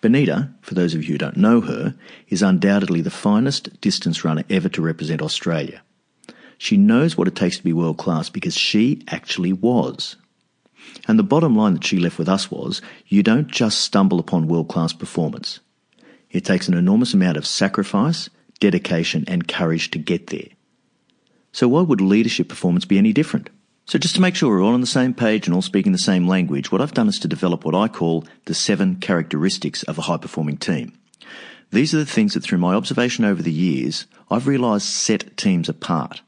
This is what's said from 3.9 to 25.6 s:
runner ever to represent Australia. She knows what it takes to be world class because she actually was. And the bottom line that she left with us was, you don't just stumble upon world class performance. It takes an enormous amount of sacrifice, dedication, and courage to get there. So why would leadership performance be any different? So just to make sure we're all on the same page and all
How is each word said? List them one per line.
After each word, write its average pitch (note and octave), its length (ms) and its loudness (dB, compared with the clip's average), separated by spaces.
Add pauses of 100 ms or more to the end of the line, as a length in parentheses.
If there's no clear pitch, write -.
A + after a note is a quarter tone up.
runner D#2 240 -2
ever F#2 200 0
to E2 140 -4
represent D#2+ 380 -4
Australia. D#2 640 -4 (720)
She - 200 0
knows A#2 400 4
what - 100 2
it F#2 80 -2
takes F2+ 240 -2
to - 60 -18
be E2+ 80 0
world E2 260 0
class - 320 -4
because F2+ 260 -6
she A#2 520 0
actually F2+ 440 -4
was. F#2+ 600 0 (920)
And A2 100 6
the G#2 60 4
bottom C#3 320 4
line G#2+ 180 4
that D#2 100 -4
she G2 140 0
left F2 200 0
with D#2+ 100 -2
us F#2+ 240 0
was, - 280 -8 (280)
you G2 160 4
don't B2+ 240 2
just A2 320 -2
stumble F#2+ 400 2
upon E2 260 0
world E2 220 0
class E2 240 -2
performance. - 640 -6 (720)
It F#2 140 -6
takes - 240 -2
an F2+ 60 4
enormous G2+ 400 2
amount F#2 220 4
of C#2+ 100 -6
sacrifice, G#2 840 -2 (280)
dedication, E2+ 680 0
and F2 220 -4
courage E2 420 -2
to - 80 -6
get E2 280 -4
there. - 220 -10 (1040)
So B2+ 160 2
why C#3 120 4
would D3 200 4
leadership G2+ 480 2
performance F2+ 360 0
be G2 140 2
any G#2+ 140 6
different? - 360 0 (380)
So - 120 -2
just D3+ 180 -2
to - 40 2
make F3+ 160 4
sure C#3 140 2
we're F#2+ 120 4
all G#2+ 120 4
on B2+ 80 2
the B2 40 -2
same B2+ 280 0
page A2 320 0
and E2+ 80 0
all F#2 80 2